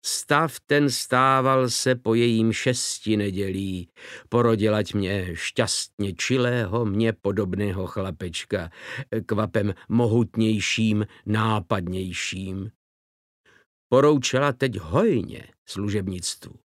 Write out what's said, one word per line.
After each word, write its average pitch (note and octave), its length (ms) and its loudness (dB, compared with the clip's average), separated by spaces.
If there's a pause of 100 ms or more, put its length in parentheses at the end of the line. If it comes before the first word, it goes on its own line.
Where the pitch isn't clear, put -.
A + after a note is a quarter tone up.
Stav - 540 0
ten D3 300 2
stával C3 800 2
se B2+ 260 0
po A2+ 200 0
jejím A2+ 380 4
šesti - 640 -2
nedělí, F#2+ 720 -4 (400)
porodilať G#2+ 640 2
mě F#2+ 420 -2
šťastně - 800 -4
čilého, A#2+ 720 0
mě G#2+ 280 2
podobného F#2+ 760 -2
chlapečka, F2+ 800 -6 (560)
kvapem G#2 480 -2 (160)
mohutnějším, A2 1160 2 (200)
nápadnějším. F#2+ 1500 -4 (1200)
Poroučela C#3 600 4
teď B2+ 240 -2
hojně A2+ 720 0 (220)
služebnictvu G2 960 -6